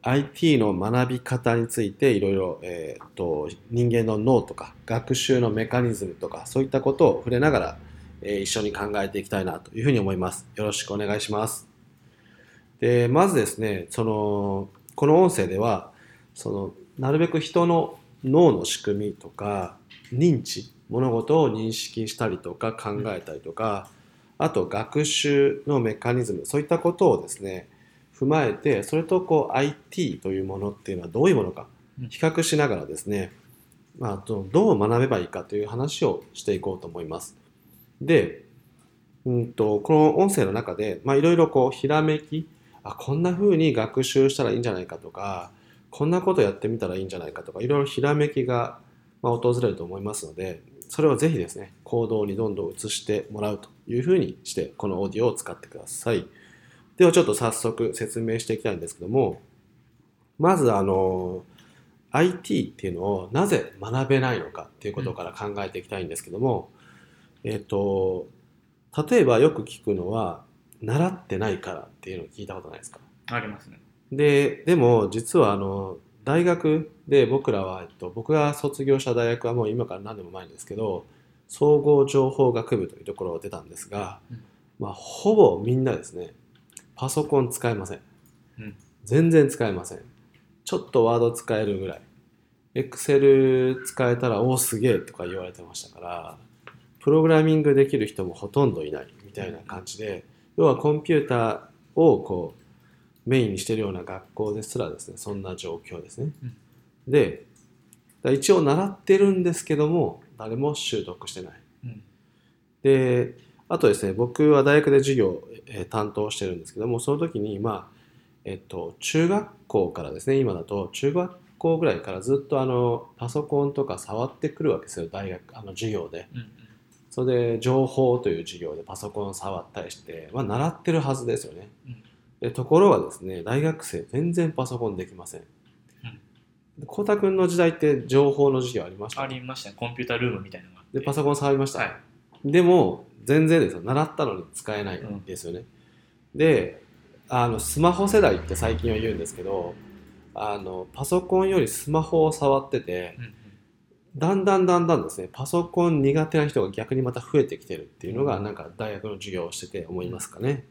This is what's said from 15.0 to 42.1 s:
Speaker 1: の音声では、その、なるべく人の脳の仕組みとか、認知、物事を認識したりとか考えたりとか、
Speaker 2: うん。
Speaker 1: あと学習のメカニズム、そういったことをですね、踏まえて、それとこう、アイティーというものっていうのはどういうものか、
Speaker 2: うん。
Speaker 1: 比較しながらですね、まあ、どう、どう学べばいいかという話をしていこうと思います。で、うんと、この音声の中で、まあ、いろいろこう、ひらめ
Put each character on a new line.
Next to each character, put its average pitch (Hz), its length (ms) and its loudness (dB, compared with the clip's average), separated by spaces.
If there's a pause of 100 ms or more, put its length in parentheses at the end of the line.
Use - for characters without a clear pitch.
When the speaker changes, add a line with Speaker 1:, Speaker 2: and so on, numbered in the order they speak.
Speaker 1:
の 160 160 8
音 180 100 2
声 95 140 0
で 95 100 -4
は、 107 320 -2 (420)
そ - 200 -8
の、 98 220 -6 (260)
な 131 100 -2
る 156 80 2
べ 165 80 4
く 160 140 -2
人 170 260 2
の 170 320 0 (240)
脳 143 300 8
の 87 120 -2
仕 - 200 -6
組 104 220 -2
み 101 60 -6
と - 140 -18
か、 101 500 -8 (380)
認 143 280 4
知、 - 300 -10 (160)
物 127 220 0
事 131 320 4
を 123 80 4
認 110 220 -4
識 - 340 -6
し - 80 -10
た 113 140 -2
り - 100 -4
と 90 160 -10
か 113 180 -4
考 113 340 -6
え 95 160 -6
た 78 120 -14
り 69 60 -12
と 82 100 -14
か、 104 400 -4 (480)
Speaker 2:
う - 60 0
ん。 - 20 2
Speaker 1:
あ 160 40 0
と 92 160 0
学 110 380 -2
習 139 640 2
の 139 140 2
メ 110 140 0
カ 120 180 -2
ニ 123 100 2
ズ 110 100 -4
ム、 90 140 -6
そ 143 120 -2
う - 20 2
い 147 40 -6
っ - 40 -12
た 170 100 2
こ 175 140 0
と 175 180 4
を 85 120 2
で - 60 -14
す - 140 -10
ね、 92 260 -8 (460)
踏 131 120 -2
ま 151 180 2
え 107 80 0
て、 104 320 0
そ - 100 -6
れ 165 80 0
と 185 200 2
こ 156 300 2
う、 - 40 -2
ア 135 80 2
イ 147 100 -2 (160)
テ 180 120 -4
ィ 110 120 0
ー - 60 -10
と 95 100 -6
い 95 120 -2
う - 20 -4
も 95 140 -8
の 101 120 -4
っ 101 40 -14
て - 180 -12
い - 20 -4
う 90 40 -6
の 85 60 -10
は 87 40 -12
ど 113 160 0
う 190 40 6
い 190 40 6
う 143 40 4
も 107 60 2
の 90 80 -4
か、 - 160 -14 (340)
Speaker 2:
う 123 40 -8
ん。 117 40 -12
Speaker 1:
比 - 120 -14
較 160 220 2
し 156 140 0
な 147 120 2
が 101 80 -2
ら 78 100 -8
で 76 100 -10
す - 100 -12
ね、 98 260 -4 (680)
ま 113 140 -6
あ、 98 120 -10
ど 104 180 -4
う、 95 100 -10
ど 185 220 6
う 104 40 2
学 113 220 4
べ 131 80 4
ば 113 100 2
い 87 60 -2
い - 20 -8
か - 160 -10
と - 140 -8
い 104 80 -2
う - 20 -6
話 127 380 -4
を 95 180 0 (100)
し - 120 -16
て 101 100 0
い 92 60 -4
こ 95 140 -6
う 90 60 -12
と 90 60 -14
思 85 140 -12
い 82 60 -10
ま 80 140 -10
す。 - 160 -18 (640)
で、 139 440 2 (800)
う 127 80 -2
ん 120 200 -2
と、 107 280 0
こ 160 140 0
の 151 240 6
音 196 120 4
声 151 140 2
の 95 80 0
中 98 240 -6
で、 104 280 -4
ま 139 100 2
あ、 - 20 6
い 143 60 6
ろ 165 100 6
い 170 40 4
ろ 165 120 6
こ 131 240 4
う、 - 40 -12
ひ 135 120 -4
ら 151 140 2
め 156 180 2